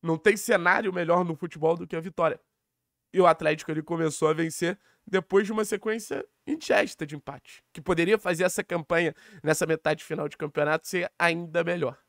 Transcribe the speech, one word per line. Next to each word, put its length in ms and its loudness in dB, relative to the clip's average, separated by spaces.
Não 140 0
tem 200 4
cenário 560 2
melhor 320 2
no 100 -4
futebol 400 -2
do 120 -10
que 80 -8
a 60 -4
vitória. 380 -2
E 60 2
o 60 8
Atlético, 460 4
ele 100 -2
começou 460 0
a 60 4
vencer 440 -2
depois 400 2
de 60 -4
uma 120 -2
sequência 640 -6
indigesta 640 -2
de 80 -12
empate, 560 -16
que 100 -18
poderia 380 2
fazer 240 -2
essa 200 -2
campanha 520 -2
nessa 240 0
metade 380 -2
final 240 -6
de 100 -12
campeonato 500 -2
ser 300 -4
ainda 460 0
melhor. 340 -4